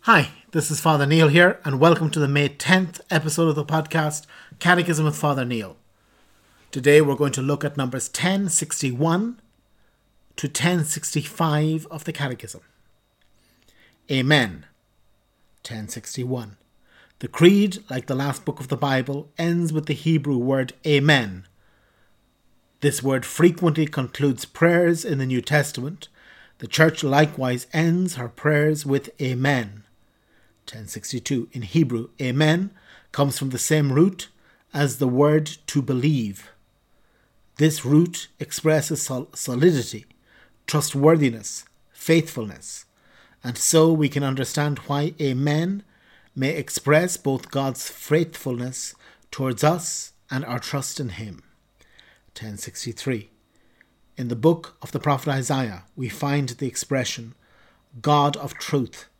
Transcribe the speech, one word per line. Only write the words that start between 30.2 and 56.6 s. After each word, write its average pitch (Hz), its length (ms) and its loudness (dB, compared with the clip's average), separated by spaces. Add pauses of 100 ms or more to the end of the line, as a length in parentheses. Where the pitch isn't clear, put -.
Ten 110 220 -16
sixty-two. - 640 -6
In 127 80 -8
Hebrew, 120 480 0 (140)
"Amen," 151 480 2 (420)
comes 143 260 0
from 139 120 -4
the 127 80 -6
same 151 340 2
root 175 360 2 (440)
as 139 240 0
the 139 100 0
word 147 380 4 (220)
"to 143 160 -2
believe." 123 680 -2 (1040)
This 151 280 2
root 160 440 2 (120)
expresses 156 600 -2
sol-, 127 320 -8
solidity, 127 720 0 (600)
trustworthiness, 143 1000 2 (260)
faithfulness. - 960 -2 (580)
And 120 140 -8
so 160 340 4
we 151 160 2
can 143 140 -2
understand 135 640 -2
why 147 340 -2
"Amen" 147 640 -2 (520)
may 135 220 -2
express 151 640 0
both 135 320 -4
God's 135 400 -4
faithfulness 131 1040 -4 (360)
towards 131 320 -4
us - 520 -2 (160)
and 131 160 -6
our 120 120 -6
trust - 400 -8
in 127 120 -6
Him. 101 320 -14 (920)
Ten 107 240 -14
sixty-three. - 720 -8 (880)
In 127 120 -6
the 120 60 -2
book 165 460 0
of - 120 -16
the 135 60 -4
prophet 139 300 -2
Isaiah, 131 560 -2 (100)
we 127 140 -6
find 143 400 -4
the 123 180 -8